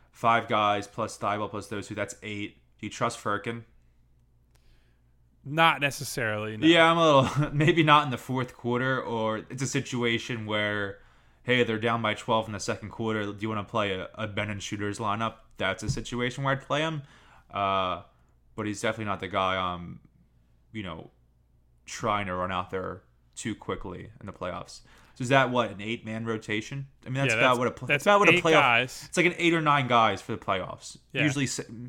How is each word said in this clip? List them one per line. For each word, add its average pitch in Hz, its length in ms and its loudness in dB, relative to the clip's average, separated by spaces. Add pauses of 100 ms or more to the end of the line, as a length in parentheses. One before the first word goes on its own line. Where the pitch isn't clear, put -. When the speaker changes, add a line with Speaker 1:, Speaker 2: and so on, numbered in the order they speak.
(100)
Speaker 1:
five 113 380 2
guys 104 380 2
plus - 300 -6
Thibault 104 320 -2
plus 101 200 -10
those 101 200 -8
two. 107 60 -10
That's 101 280 -4
eight. 104 340 -8 (240)
Do 107 60 -8
you 101 40 -8
trust - 320 -4
Furkan? 110 400 -4 (1800)
Speaker 2:
Not 151 360 4
necessarily, 110 760 -2
no. 113 100 0
Speaker 1:
Yeah, 165 240 8
I'm 170 80 4
a 151 220 8
little, 131 300 0
<laughs> - 20 -8
maybe 156 300 4
not 147 220 8
in 139 60 -4
the 120 80 -4
fourth 127 360 -4
quarter, 123 480 -2
or 110 360 -2 (120)
it's 131 120 -8
a 135 40 -2
situation 120 800 -2
where, 104 520 -2 (440)
hey, 123 220 4
they're 110 160 0
down 117 200 0
by 107 140 0
twelve 110 320 0
in 110 60 -10
the 98 80 -8
second 104 300 -6
quarter. 110 340 -2
Do 104 160 -8
you 110 80 -4
wanna 104 160 -4
play 101 280 -2
a, 92 220 -6
a 107 140 -6
Ben 104 220 -4
and 98 120 -8
Shooters 101 380 -6
lineup? 110 340 -2 (220)
That's 98 260 -2
a 107 80 -4
situation 123 540 -4
where 135 80 0
I'd 135 100 -4
play 143 200 -2
him. 156 200 -4 (500)
Uh, 95 500 0 (520)
but 107 120 -6
he's 104 140 -4
definitely 110 260 -2
not 98 140 -2
the 95 80 -8
guy 95 280 0
I'm, 90 420 -4 (760)
you 110 120 -10
know, 82 260 -12 (760)
trying 104 400 -2
to 92 80 -4
run 92 180 -4
out 92 180 -4
there 90 320 -8 (320)
too 107 220 -6
quickly 92 540 -10 (100)
in 104 60 -14
the 95 60 -12
playoffs. - 480 -10 (340)
So - 80 -10
is 120 80 -4
that, 135 200 4
what, 120 200 0
an 95 100 -12
eight-man 110 440 -8
rotation? 113 640 -6 (180)
I - 60 -16
mean, 131 40 -6
that's 135 200 0
Speaker 2:
Yeah, 113 60 0
Speaker 1:
about 131 80 6
Speaker 2:
that's, 127 100 4
Speaker 1:
what 123 100 2
a - 40 2
pl-, 123 160 -10
Speaker 2:
that's 143 160 0
Speaker 1:
about 202 160 6
what 196 80 6
a 165 60 8
Speaker 2:
eight 175 100 2
Speaker 1:
playoff 165 80 6
Speaker 2:
guys. 127 560 4
Speaker 1:
It's - 80 -6
like 175 100 4
an 175 120 2
eight 170 160 4
or 165 60 2
nine 143 280 2
guys 110 340 4
for - 100 -8
the 104 60 -4
playoffs. - 580 -6 (160)
Speaker 2:
Yeah. 131 120 -2
Speaker 1:
Usually, 139 220 0
se-, - 180 -6 (240)